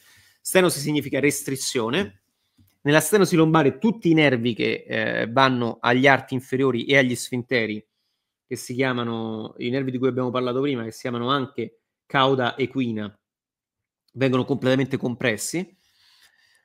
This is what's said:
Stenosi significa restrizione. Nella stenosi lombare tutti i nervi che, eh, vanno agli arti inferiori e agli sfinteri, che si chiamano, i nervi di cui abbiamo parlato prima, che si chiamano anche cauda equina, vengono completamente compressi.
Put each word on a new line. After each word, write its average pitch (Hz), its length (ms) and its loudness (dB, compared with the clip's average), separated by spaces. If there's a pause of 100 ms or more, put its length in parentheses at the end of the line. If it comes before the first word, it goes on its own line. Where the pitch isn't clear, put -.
(420)
Stenosi 180 380 2
significa 143 400 -2
restrizione. 131 1040 -2 (580)
Nella 151 200 6
stenosi 185 340 2
lombare 160 420 4
tutti - 320 0
i 165 40 6
nervi 127 400 4
che, 113 340 -2
eh, 117 400 -2
vanno 120 540 0
agli 127 260 2
arti 131 260 2
inferiori 127 520 -2
e 139 120 2
agli 127 180 2
sfinteri, 113 680 -4 (640)
che 127 80 -8
si - 180 -12
chiamano, 117 840 -4
i 127 120 -6
nervi 131 220 -4
di 127 60 -6
cui 123 100 0
abbiamo 127 240 -2
parlato 123 300 -2
prima, 135 220 -4
che 113 80 -8
si - 100 -20
chiamano 120 280 -4
anche 127 520 -4 (240)
cauda 131 520 0
equina, 117 560 -4 (1000)
vengono 127 300 2
completamente 131 540 0
compressi. 123 800 -4 (880)